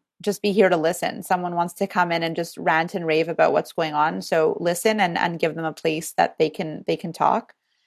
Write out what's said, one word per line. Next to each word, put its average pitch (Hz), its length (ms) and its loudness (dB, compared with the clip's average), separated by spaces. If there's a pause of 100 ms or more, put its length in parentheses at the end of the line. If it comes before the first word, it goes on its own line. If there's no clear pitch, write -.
(200)
just - 220 -4
be 208 80 2
here 190 180 6
to 180 80 4
listen. 170 460 -2
Someone 175 320 -2
wants 175 200 -2
to 196 120 -4
come 180 240 0
in 170 140 -2
and 165 100 -2
just 170 240 -6
rant 165 380 0
and 170 100 -4
rave 160 220 2
about 160 240 4
what's - 200 0
going 160 220 -2
on. 165 260 0
So 160 380 2
listen 175 400 0
and, 175 180 0
and 170 220 0
give 156 160 0
them 165 100 -6
a 156 80 -2
place 165 440 -4
that - 220 2
they 156 120 2
can, 156 380 -8
they 165 80 0
can 170 160 -8
talk. - 420 0 (320)